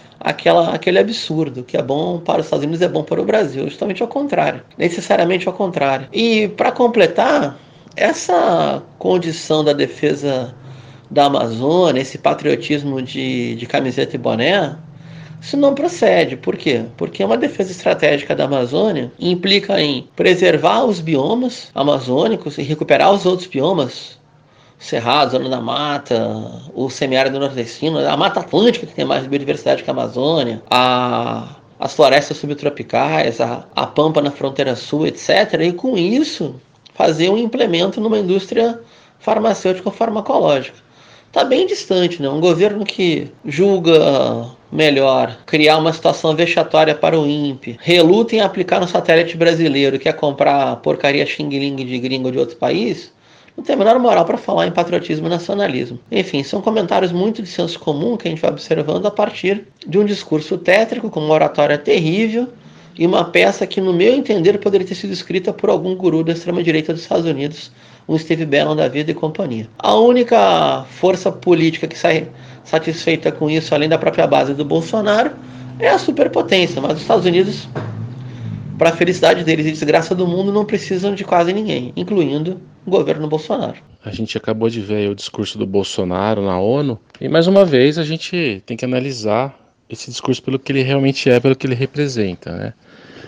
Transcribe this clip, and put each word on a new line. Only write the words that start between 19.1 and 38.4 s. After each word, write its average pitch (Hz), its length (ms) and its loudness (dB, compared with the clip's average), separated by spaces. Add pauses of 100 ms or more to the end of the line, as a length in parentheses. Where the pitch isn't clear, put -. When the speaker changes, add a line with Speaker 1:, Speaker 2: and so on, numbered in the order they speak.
Speaker 1:
implica 185 600 0
em 143 360 -2
preservar 180 680 4
os 208 160 0
biomas 165 760 -2
amazônicos 143 840 0
e 143 60 -6
recuperar 151 500 2
os 196 100 0
outros 180 240 0
biomas, 139 720 -2 (640)
Cerrado, 131 520 0
Zona 131 160 -2
da 127 140 -4
Mata, 131 580 -2 (540)
o 131 160 -4
semiárido 135 500 0
nordestino, 139 600 -4
a 143 180 0
Mata 190 220 0
Atlântica, 202 480 2
que - 80 -20
tem 147 100 -4
mais 139 220 -2
biodiversidade 139 560 -2
que - 60 -6
a 139 40 -4
Amazônia, 123 760 -2
a, 120 880 0 (240)
as 135 140 -4
florestas 143 420 4
subtropicais, 143 1040 -2
a, 120 240 -4 (120)
a 135 100 0
pampa 156 380 2
na 143 80 -2
fronteira 135 440 -2
sul, 151 300 -4
et - 120 -4
cetera, 190 460 0
e 170 80 2
com 240 240 -4
isso 196 600 -2 (400)
fazer 170 340 2
um 202 80 2
implemento 214 640 0
numa 214 160 0
indústria 214 640 0 (400)